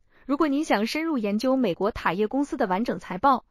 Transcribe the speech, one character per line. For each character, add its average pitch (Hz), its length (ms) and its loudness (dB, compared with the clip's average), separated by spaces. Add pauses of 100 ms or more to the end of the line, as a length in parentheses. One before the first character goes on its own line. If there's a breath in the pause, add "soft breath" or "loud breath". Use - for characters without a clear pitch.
(260 soft breath)
如 277 100 0
果 320 100 2
您 285 180 0
想 226 220 2
深 311 180 -4
入 311 140 -2
研 208 220 -2
究 262 160 2
美 214 180 0
国 196 160 -2
塔 185 220 -2
业 208 160 0
公 277 160 0
司 294 120 -8
的 233 120 0
完 185 160 0
整 185 160 -4
财 180 180 -10
报， 269 320 2